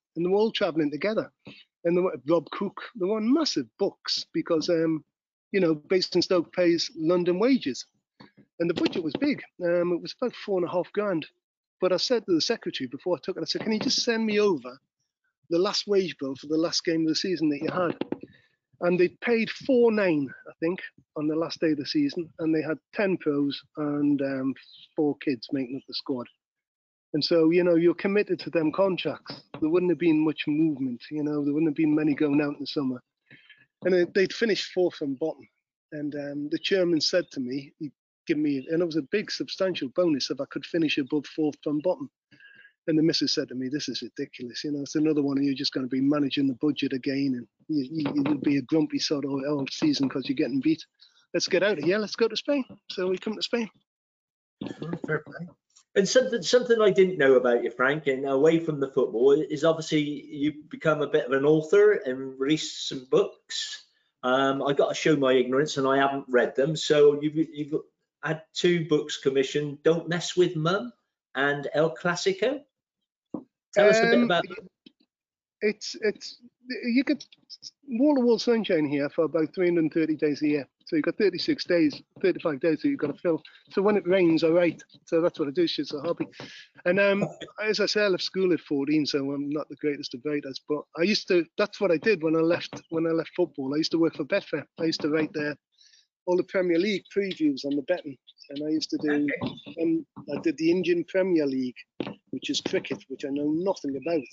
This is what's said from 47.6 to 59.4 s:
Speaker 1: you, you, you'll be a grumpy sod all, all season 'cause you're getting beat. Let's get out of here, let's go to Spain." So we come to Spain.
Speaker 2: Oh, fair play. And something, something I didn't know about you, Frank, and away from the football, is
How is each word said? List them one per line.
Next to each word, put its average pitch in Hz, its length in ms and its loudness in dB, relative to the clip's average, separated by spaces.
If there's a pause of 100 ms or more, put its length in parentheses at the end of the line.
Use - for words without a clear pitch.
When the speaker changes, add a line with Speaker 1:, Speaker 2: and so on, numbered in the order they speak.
Speaker 1:
you, 143 240 -2
you, 147 340 -2
you'll 147 140 0
be 143 180 2
a 135 60 0
grumpy 147 360 0
sod 143 260 -2
all, 139 200 -4
all 143 260 -2
season 147 380 0
'cause 131 180 -4
you're 135 100 -2
getting 135 240 0
beat. 156 240 0 (480)
Let's 170 140 -2
get 180 160 2
out 202 140 2
of 143 60 -6
here, 180 160 2
let's 202 160 -6
go 226 140 2
to 214 80 -6
Spain." 285 260 -2 (260)
So 185 180 -4
we 185 100 0
come 214 180 -6
to 175 60 -12
Spain. 233 280 -4 (920)
Speaker 2:
Oh, - 280 -8 (140)
fair 151 140 -4
play. 170 280 -14 (480)
And 196 120 4
something, 233 340 2
something 233 400 2
I 208 100 6
didn't 185 260 4
know 135 180 6
about 120 280 4
you, 117 80 -4
Frank, 143 360 0
and 135 200 0
away 147 320 4
from 156 200 -4
the 196 120 -2
football, 139 400 4
is 147 340 2